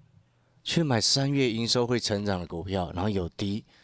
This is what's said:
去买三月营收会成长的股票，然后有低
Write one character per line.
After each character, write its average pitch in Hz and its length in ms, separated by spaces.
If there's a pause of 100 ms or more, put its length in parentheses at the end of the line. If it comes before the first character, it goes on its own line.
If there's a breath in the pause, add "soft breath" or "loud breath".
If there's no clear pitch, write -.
(640)
去 - 220
买 127 160
三 139 320
月 135 180
营 113 160
收 120 180
会 117 140
成 104 260
长 101 140
的 87 80
股 85 160
票， 92 320
然 87 80
后 107 80
有 95 200
低 104 340 (200 soft breath)